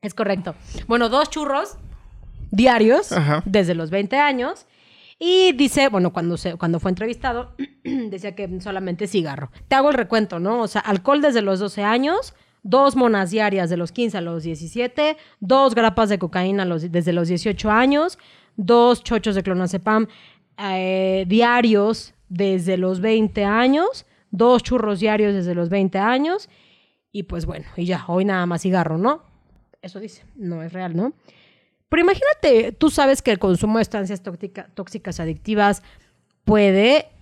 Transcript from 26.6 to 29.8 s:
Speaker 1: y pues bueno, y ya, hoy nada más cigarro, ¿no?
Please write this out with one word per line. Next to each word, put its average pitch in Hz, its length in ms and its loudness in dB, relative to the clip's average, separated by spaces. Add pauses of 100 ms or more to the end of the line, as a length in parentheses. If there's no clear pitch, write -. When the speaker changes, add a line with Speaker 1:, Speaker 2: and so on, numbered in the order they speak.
Speaker 1:
y 202 120 -10
pues 165 220 -8
bueno, 156 200 -10 (100)
y 175 100 -6
ya, 180 220 -4
hoy 180 160 0
nada 185 220 0
más 175 160 -2
cigarro, 170 360 0
¿no? 262 260 0 (580)